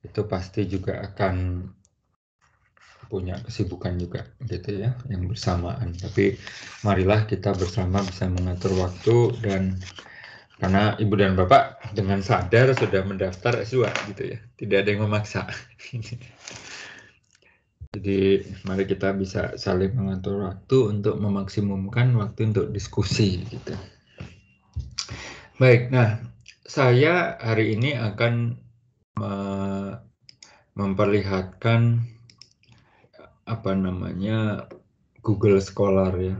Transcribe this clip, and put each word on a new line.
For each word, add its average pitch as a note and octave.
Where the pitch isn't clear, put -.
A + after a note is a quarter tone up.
itu -
pasti F#2+
juga F#2
akan F#2
punya F#2
kesibukan F2+
juga -
gitu G2
ya, B2
yang F2+
bersamaan. F2
Tapi G2
marilah G2+
kita G2
bersama F#2
bisa F#2+
mengatur F2+
waktu, G#2
dan F#2+
karena G2
Ibu G#2+
dan F#2+
Bapak -
dengan G2
sadar A#2
sudah F#2+
mendaftar G2
S B2+
dua G#2+
gitu -
ya, A2+
tidak G2
ada G#2
yang G#2
memaksa. G#2
<laughs> -
Jadi G2
mari F#2+
kita G2
bisa F#2+
saling F#2
mengatur G2
waktu F#2
untuk G2+
memaksimumkan G2+
waktu G#2+
untuk F#2+
diskusi F#2+
gitu. -
Baik, B2
nah A#2
saya D3
hari A2
ini B2+
akan A#2
me-, G2
memperlihatkan G2+
apa G#2+
namanya F#2+
Google G2
Scholar F#2+
ya. F#2